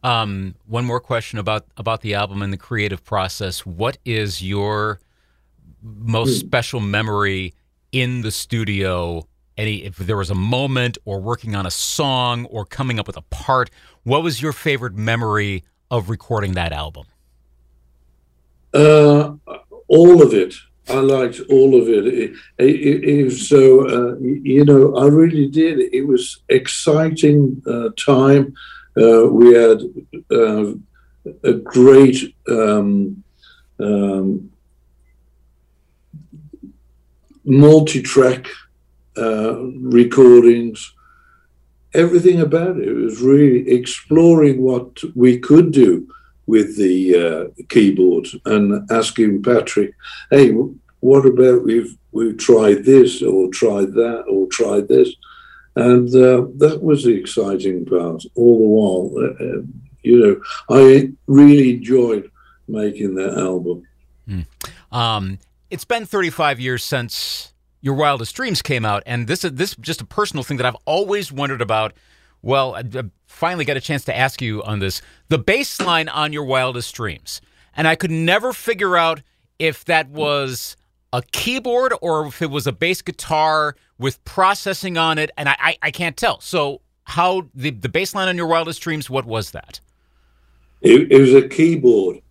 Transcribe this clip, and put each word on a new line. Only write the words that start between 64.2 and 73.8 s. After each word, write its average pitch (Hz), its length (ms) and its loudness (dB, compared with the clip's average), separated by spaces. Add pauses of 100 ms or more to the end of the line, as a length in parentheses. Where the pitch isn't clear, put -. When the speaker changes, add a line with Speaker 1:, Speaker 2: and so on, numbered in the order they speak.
Speaker 1:
Hmm. 95 140 -10 (500)
Um, 107 480 -6 (320)
it's - 140 -14
been 233 200 -6
thirty-five 160 540 -6
years 123 240 -8
since - 720 -10 (280)
Your 135 140 -6
Wildest 139 400 -4
Dreams 240 260 -8
came 123 240 -6
out, 104 220 -4
and 120 220 -8
this, - 140 -6
this 165 340 -8
just 147 240 -12
a 113 60 -16 (120)
personal 196 240 -6
thing 143 140 -10
that 127 100 -4
I've 104 180 -8
always 190 460 -6
wondered 135 320 -8
about. 110 300 -6 (500)
Well, 131 320 -4
I, 87 60 -14 (180)
I 127 40 -10 (240)
finally 170 400 -6
got 143 100 -6
a 131 40 -8